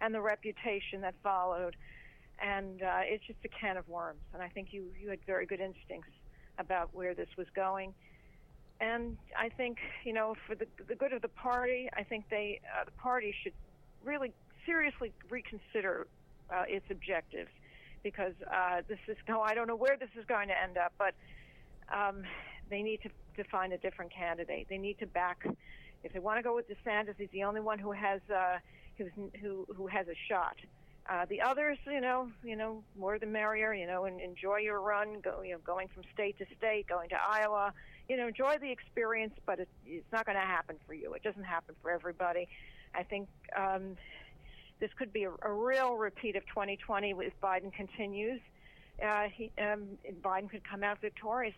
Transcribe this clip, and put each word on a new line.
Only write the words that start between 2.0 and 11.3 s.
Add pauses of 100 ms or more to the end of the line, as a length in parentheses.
And,
uh,
it's
just
a
can
of
worms, (120)
and
I
think
you, (100)
you
had
very
good
instincts (480)
about
where
this
was
going. (880)
And (200)
I
think, (280)
you
know, (120)
for
the, (220)
the
good
of
the
party,